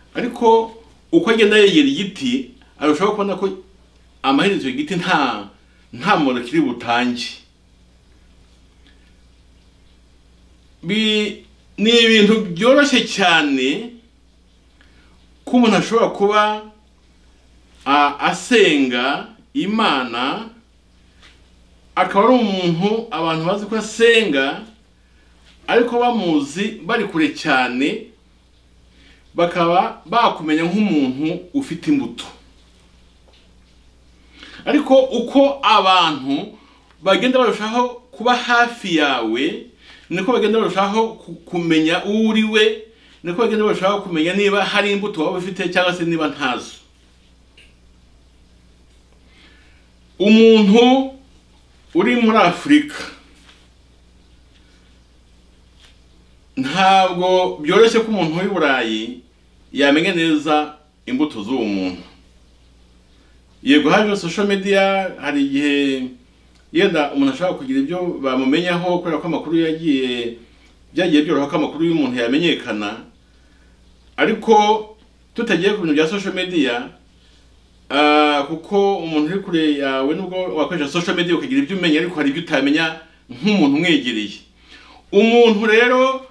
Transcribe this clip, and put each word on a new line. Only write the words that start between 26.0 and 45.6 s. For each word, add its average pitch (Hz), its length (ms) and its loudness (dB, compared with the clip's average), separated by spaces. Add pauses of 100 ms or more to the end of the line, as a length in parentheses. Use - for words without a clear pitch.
bari 226 220 -2
kure 156 260 0
cyane, 131 800 -2 (1200)
bakaba 175 720 0
bakumenya 165 580 0
nk'umuntu 165 920 -2
ufite - 360 -6
imbuto. 120 360 -2 (2500)
Ariko 269 280 2 (100)
uko 277 600 2
abantu 180 960 2 (460)
bagenda 202 360 2
barushaho 233 500 0 (220)
kuba 240 240 0
hafi 233 640 -2
yawe, 131 640 -2 (440)
niko 269 220 -4
bagenda 214 280 0
barushaho 196 480 -2 (100)
ku-, - 180 -18 (100)
kumenya 165 600 0
uwo 220 240 0
uri 220 140 2
we, 220 400 0 (400)
niko 175 180 -4
bagenda 214 240 0
barushaho 196 360 0
kumenya 175 320 -2
niba 202 320 0
hari 202 260 -2
imbuto 196 340 -4
waba 180 120 -4
ufite 180 360 -6